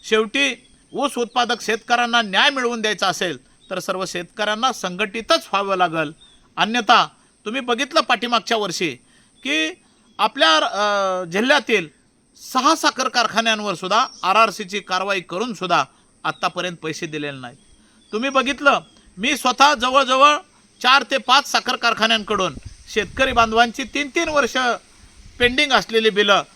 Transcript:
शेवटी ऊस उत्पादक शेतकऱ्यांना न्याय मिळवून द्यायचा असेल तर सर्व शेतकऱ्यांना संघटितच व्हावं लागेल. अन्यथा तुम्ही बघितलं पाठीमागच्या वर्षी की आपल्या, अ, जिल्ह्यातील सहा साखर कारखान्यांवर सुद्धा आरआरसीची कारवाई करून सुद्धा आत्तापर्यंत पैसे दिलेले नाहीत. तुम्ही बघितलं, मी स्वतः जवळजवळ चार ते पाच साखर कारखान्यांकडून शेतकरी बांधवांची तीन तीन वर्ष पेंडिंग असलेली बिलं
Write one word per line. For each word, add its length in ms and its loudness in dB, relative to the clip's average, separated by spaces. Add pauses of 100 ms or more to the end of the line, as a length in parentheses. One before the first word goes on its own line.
शेवटी 580 0 (260)
ऊस 240 -2
उत्पादक 440 -2
शेतकऱ्यांना 600 0
न्याय 280 0
मिळवून 320 -2
द्यायचा 260 -2
असेल 640 -6
तर 100 -6
सर्व 280 -4
शेतकऱ्यांना 640 -4
संघटितच 840 -2
व्हावं 220 0
लागेल. 360 0 (460)
अन्यथा 500 2 (380)
तुम्ही 160 -6
बघितलं 400 0
पाठीमागच्या 560 -2
वर्षी 340 -4 (520)
की 280 -2 (460)
आपल्या, 400 2
अ, 680 -2
जिल्ह्यातील 640 0 (680)
सहा 220 4
साखर 320 -2
कारखान्यांवर 680 0
सुद्धा 320 0 (160)
आरआरसीची 560 0
कारवाई 420 -2
करून 320 -6
सुद्धा 300 0 (400)
आत्तापर्यंत 540 -4
पैसे 280 -8
दिलेले 340 -8
नाहीत. 180 -16 (540)
तुम्ही 180 -2
बघितलं, 500 2 (380)
मी 200 0
स्वतः 360 4
जवळजवळ 640 4 (440)
चार 300 4
ते 60 0
पाच 340 2
साखर 240 -2
कारखान्यांकडून 800 0 (380)
शेतकरी 380 0
बांधवांची 520 2
तीन 260 -6
तीन 200 -4
वर्ष 280 0 (840)
पेंडिंग 320 2
असलेली 380 2
बिलं 340 2 (120)